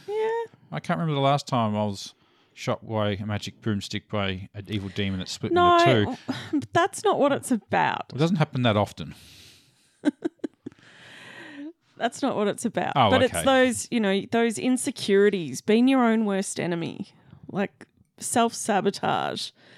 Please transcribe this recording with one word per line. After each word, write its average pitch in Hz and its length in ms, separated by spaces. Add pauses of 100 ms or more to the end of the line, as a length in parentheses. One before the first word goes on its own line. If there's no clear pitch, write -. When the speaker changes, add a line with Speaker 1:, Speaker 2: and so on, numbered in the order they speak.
Speaker 1:
yeah. 440 220 (400)
Speaker 2:
I 147 100
can't 170 180
remember 160 160
the 139 60
last 139 280
time 113 280
I 107 80
was 101 300 (400)
shot - 340
by 107 220
a 101 160
magic - 340
broomstick 104 480
by 98 460
an 101 140
evil 98 220
demon 98 280
that 92 100
split - 240
Speaker 1:
No, 349 260
Speaker 2:
into 302 380
two. - 160 (200)
Speaker 1:
<laughs> 311 80
but - 120
that's 359 320
not 403 140
what 277 140
it's - 180
about. 185 640
Speaker 2:
It 123 40
doesn't 165 180
happen 147 260
that 110 140
often. 85 380 (880)
<laughs> 349 80 (1900)
Speaker 1:
That's - 220
not 254 140
what 202 140
it's - 160
about. - 320
Speaker 2:
Oh, 196 140
Speaker 1:
But - 120
it's 494 100
Speaker 2:
okay. 82 120
Speaker 1:
those, 254 480
you 233 80
know, 196 220 (100)
those 233 260
insecurities, 202 1000
being 226 260
your 269 180
own 226 200
worst 196 340
enemy, 170 560 (380)
like - 340 (320)
self-sabotage, 196 1300 (280)